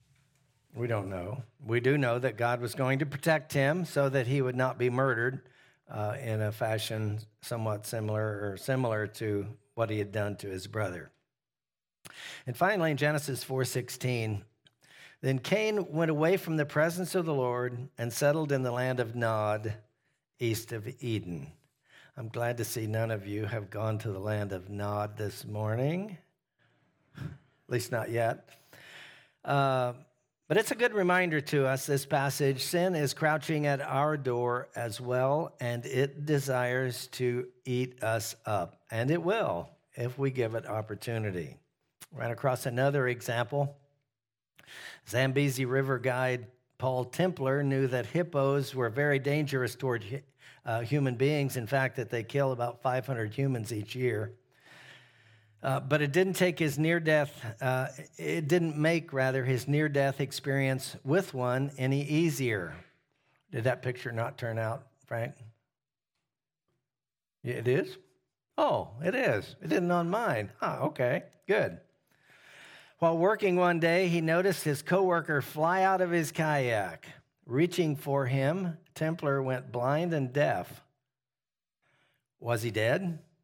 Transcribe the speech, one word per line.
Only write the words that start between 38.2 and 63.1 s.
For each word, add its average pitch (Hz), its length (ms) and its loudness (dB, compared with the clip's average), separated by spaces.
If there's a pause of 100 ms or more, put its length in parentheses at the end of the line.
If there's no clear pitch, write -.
up. 95 340 -2 (100)
And 117 220 0
it 170 100 2
will, 165 480 0 (260)
if 123 220 -6
we 139 140 0
give 117 240 0
it 113 100 -4
opportunity. 107 920 -4 (560)
Ran 120 180 -6
across 127 340 -2
another 131 440 2
example. 120 640 -2 (1300)
Zambezi 131 560 2
River 135 340 0
guide 127 480 0 (300)
Paul 127 260 -2
Templer 139 600 0
knew 135 220 2
that 120 180 0
hippos 139 680 0
were 127 160 0
very 139 300 2
dangerous 139 560 0
toward 117 300 -2
hu-, 135 160 -10 (440)
uh, 117 160 -2
human 131 340 0
beings. 139 420 2
In 113 100 -6
fact, 131 300 0
that 117 120 -4
they 117 140 -2
kill 135 300 0
about 120 280 -4
five 127 240 0
hundred 113 280 -4
humans 123 400 -2
each 101 200 -8
year. 117 380 -2 (1300)
Uh, 135 200 0
but 143 200 2
it 143 120 0
didn't 185 200 4
take 180 260 2
his 143 180 0
near-death, 156 640 2 (180)
uh, 131 260 0 (300)
it 160 300 -2
didn't 165 300 2
make, 160 340 2
rather, 131 320 2
his 127 240 0
near-death 143 540 2
experience 135 840 -2
with 175 300 0
one 131 460 0
any 135 240 2
easier. 131 720 0 (760)